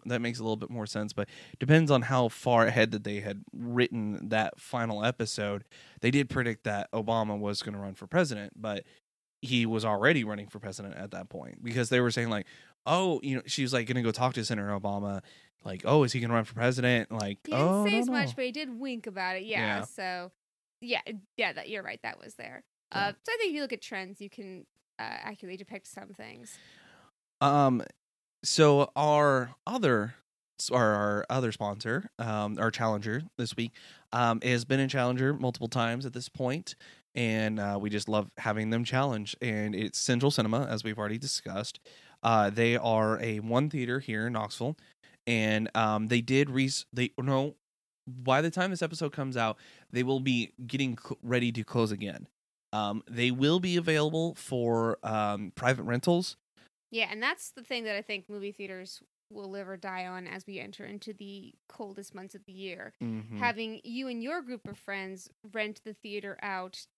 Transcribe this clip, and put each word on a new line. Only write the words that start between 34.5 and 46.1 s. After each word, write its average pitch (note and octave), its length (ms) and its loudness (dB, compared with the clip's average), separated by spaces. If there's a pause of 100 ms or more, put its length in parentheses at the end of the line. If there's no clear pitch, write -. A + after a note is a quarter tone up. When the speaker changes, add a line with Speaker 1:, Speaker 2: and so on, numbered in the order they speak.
Speaker 1:
been C3+ 160 2
in C3+ 80 2
challenger C3 460 2
multiple B2 340 -2
times A#2 380 0
at A#2 80 -8
this B2 160 -10
point, C3+ 460 -4 (380)
and, A2 460 2
uh, G2+ 220 0
we G#2 80 -2
just G#2 180 -2
love G#2+ 300 0
having A2 320 0
them A#2 160 2
challenge. B2+ 560 0
And G#2+ 340 -2
it's G#2+ 240 -4
Central C3 320 4
Cinema, A#2 360 2
as A2 180 -4
we've G#2+ 120 -4
already G#2+ 200 -2
discussed. A2 640 -6 (420)
Uh, A2 260 6
they A#2 280 4
are A2 420 2
a A2 220 -2
one A#2+ 280 2
theater B2+ 300 -2
here A2 280 -4
in B2 60 -4
Knoxville, A2+ 440 -4 (500)
and, A2 480 2
um, G#2+ 320 2
they A#2+ 140 4